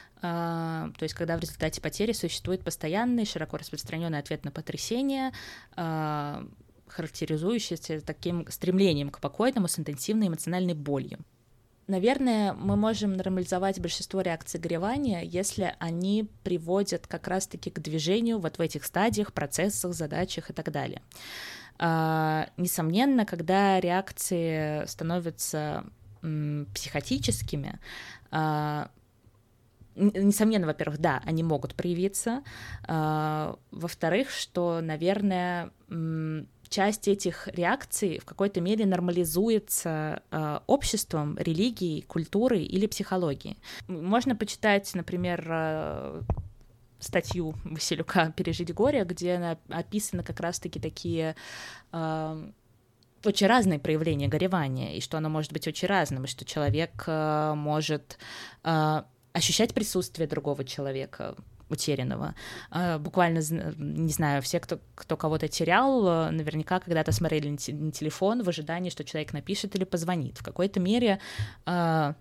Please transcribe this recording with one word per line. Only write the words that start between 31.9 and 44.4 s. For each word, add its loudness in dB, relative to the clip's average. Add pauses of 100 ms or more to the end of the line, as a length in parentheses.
а, 0 (140)
во-вторых, 0
что, -2
наверное, 0 (200)
м, -4 (220)
часть 2
этих 0
реакций 0
в -12
какой-то 0
мере 2
нормализуется, 2 (100)
а, -2
обществом, 2
религией, 0
культурой 2
или 0
психологией. -2 (300)
М, -6
можно 4
почитать, 2